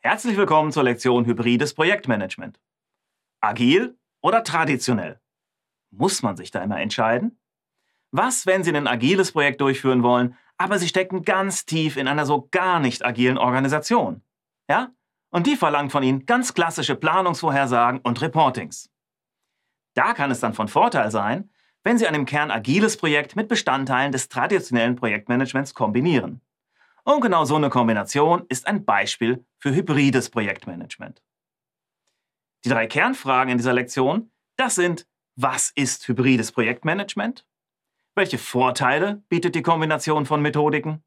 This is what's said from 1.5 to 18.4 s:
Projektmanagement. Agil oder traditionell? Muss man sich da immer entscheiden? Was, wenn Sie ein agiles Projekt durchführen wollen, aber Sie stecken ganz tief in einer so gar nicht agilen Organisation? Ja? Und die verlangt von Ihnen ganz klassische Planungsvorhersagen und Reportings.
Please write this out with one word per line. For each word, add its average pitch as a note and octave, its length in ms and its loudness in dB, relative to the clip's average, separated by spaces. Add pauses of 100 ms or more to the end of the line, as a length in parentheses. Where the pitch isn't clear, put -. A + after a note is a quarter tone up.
Projektmanagement. B2+ 840 -2 (840)
Agil B2+ 560 2 (240)
oder G#3+ 200 2
traditionell? C#3 800 -2 (720)
Muss D3+ 320 -2
man G2+ 160 -4
sich F2 120 -16
da F#2 120 -6
immer F#2+ 180 -4
entscheiden? A#2 580 -2 (720)
Was, A#3+ 360 -2
wenn F#3+ 180 2
Sie D#3+ 100 0
ein C#3+ 120 0
agiles C#3+ 460 2
Projekt C#3+ 280 2
durchführen C3 420 2
wollen, B2 360 2 (180)
aber F#3+ 220 0
Sie F3 100 -2
stecken F#3 340 -2
ganz F#3+ 440 -2
tief D#3 320 -2
in C3+ 100 -2
einer D3 160 0
so D3 260 0
gar F3+ 300 0
nicht B2+ 240 -2
agilen B2 320 2
Organisation? C3+ 840 0 (480)
Ja? A#3+ 180 2 (400)
Und F3 180 0
die C#4+ 100 2
verlangt D3 360 0
von C#3+ 100 0
Ihnen C3+ 220 0
ganz B3 300 0
klassische E3 420 -2
Planungsvorhersagen C#3 1040 0
und A#2+ 220 -4
Reportings. C#3 680 -2 (1000)